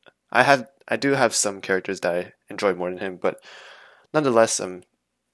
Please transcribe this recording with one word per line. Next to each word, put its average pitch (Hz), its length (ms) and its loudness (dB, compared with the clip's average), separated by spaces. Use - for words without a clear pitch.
I 123 120 4
have, 135 260 4
I 120 100 -2
do 139 160 0
have 127 220 2
some 98 280 -2
characters 95 380 -2
that 87 140 0
I 90 180 -4
enjoy 101 240 0
more 90 160 -4
than 90 80 -10
him. 92 180 -8
But - 260 -4
nonetheless, 120 480 2
um, 92 220 -10